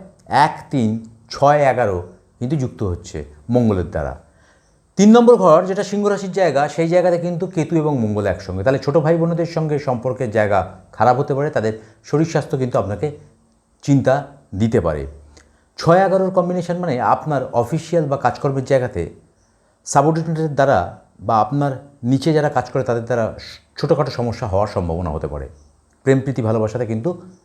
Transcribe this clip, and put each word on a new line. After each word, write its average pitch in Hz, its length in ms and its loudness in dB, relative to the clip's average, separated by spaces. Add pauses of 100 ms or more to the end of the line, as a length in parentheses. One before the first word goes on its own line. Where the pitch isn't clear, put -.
(260)
এক, 143 460 0
তিন, 113 340 0 (240)
ছয়, 147 280 4
এগারো 123 560 0 (260)
কিন্তু 127 160 -2
যুক্ত 127 280 -4
হচ্ছে 85 420 -6 (240)
মঙ্গলের 110 420 2
দ্বারা। 71 360 -6 (680)
তিন 214 220 8
নম্বর 240 180 8
ঘর 180 300 6
যেটা 196 180 -2
সিংহ 202 240 -2
রাশির 196 240 -2
জায়গা, 151 360 2
সেই 165 200 -2
জায়গাতে 175 300 2
কিন্তু 175 300 -4
কেতু 170 280 -4
এবং 151 240 0
মঙ্গল 104 260 0
একসঙ্গে। 95 380 -4
তাহলে 131 160 2
ছোটো 143 220 0
ভাই 165 160 2
বোনেদের 165 280 -2
সঙ্গে 156 340 -4
সম্পর্কের 127 520 -4
জায়গা 101 460 0 (140)
খারাপ 123 280 2
হতে 143 140 -2
পারে, 143 160 -2
তাদের 110 300 -2 (240)
শরীর 151 220 0
স্বাস্থ্য 147 320 -4
কিন্তু 127 220 -2
আপনাকে 104 380 -6 (640)
চিন্তা 139 460 2 (280)
দিতে 113 240 0
পারে। 76 280 -2 (680)
ছয় 180 280 4
এগারোর 190 260 2
কম্বিনেশন 180 460 -2
মানে 156 240 -4
আপনার 131 520 0
অফিসিয়াল 160 520 -2
বা 139 120 -2
কাজকর্মের 135 480 -2
জায়গাতে 123 440 -2 (760)
সাবঅর্ডিনেটের 160 720 0
দ্বারা 110 460 0 (180)
বা 107 220 0
আপনার 139 480 -4 (140)
নিচে 135 300 2
যারা 151 160 2
কাজ 127 200 -4
করে 135 140 -4
তাদের 117 220 -2
দ্বারা 113 320 -2 (400)
ছোটোখাটো 147 340 2
সমস্যা 120 360 -4
হওয়ার 98 200 0
সম্ভাবনা 87 420 -4
হতে 78 180 -6
পারে। 71 220 -10 (540)
প্রেম 135 160 4
প্রীতি 127 220 -4
ভালোবাসাতে 113 440 -2
কিন্তু 113 360 -4 (240)